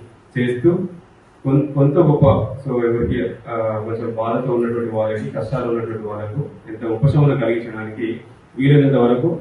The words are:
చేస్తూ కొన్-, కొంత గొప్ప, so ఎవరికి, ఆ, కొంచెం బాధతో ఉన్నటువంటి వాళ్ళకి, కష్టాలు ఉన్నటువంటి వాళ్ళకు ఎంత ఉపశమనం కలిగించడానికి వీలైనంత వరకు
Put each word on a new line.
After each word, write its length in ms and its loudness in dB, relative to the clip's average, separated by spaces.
చేస్తూ 360 2
కొన్-, 280 2
కొంత 240 4
గొప్ప, 280 6
so 160 0
ఎవరికి, 380 0
ఆ, 360 -4
కొంచెం 300 -6
బాధతో 380 -2
ఉన్నటువంటి 420 -2
వాళ్ళకి, 360 -2
కష్టాలు 380 -4
ఉన్నటువంటి 380 -4
వాళ్ళకు 380 -6
ఎంత 160 -10
ఉపశమనం 540 2
కలిగించడానికి 800 -6
వీలైనంత 380 4
వరకు 460 2